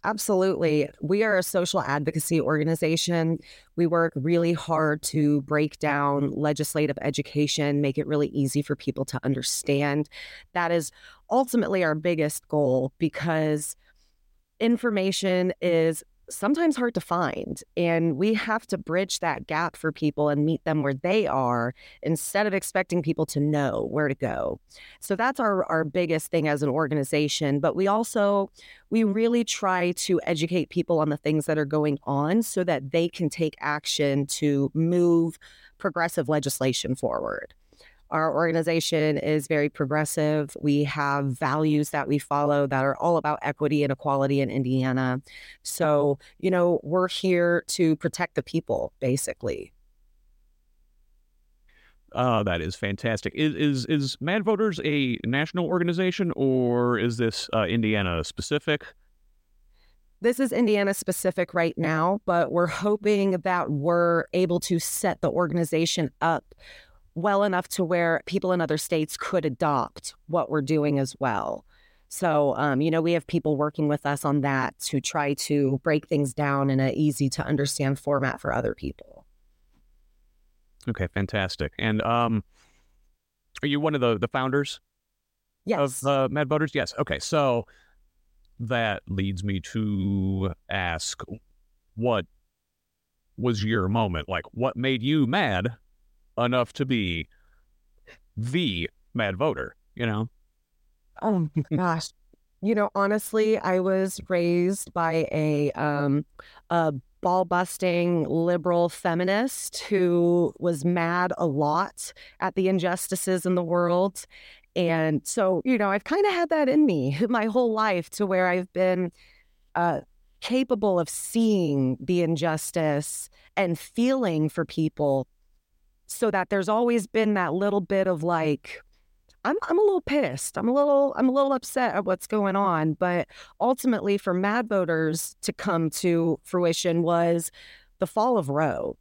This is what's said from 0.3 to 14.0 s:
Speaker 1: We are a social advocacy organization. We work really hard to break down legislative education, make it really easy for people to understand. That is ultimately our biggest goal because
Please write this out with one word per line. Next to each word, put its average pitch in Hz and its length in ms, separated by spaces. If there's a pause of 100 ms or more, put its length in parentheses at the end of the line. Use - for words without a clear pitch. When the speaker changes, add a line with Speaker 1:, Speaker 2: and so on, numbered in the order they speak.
Speaker 1:
We 196 240
are 208 120
a 185 60
social 180 380
advocacy 147 600
organization. 165 960 (360)
We 170 140
work 165 260
really 170 380
hard 156 500
to 147 400
break 151 380
down 143 500
legislative 151 720
education, 143 800
make 139 180
it 147 80
really 147 220
easy 143 340
for 147 140
people 135 300
to 131 180
understand. 143 840 (460)
That 170 160
is 170 220 (380)
ultimately 226 520
our 156 140
biggest 156 500
goal 131 520
because 156 760 (840)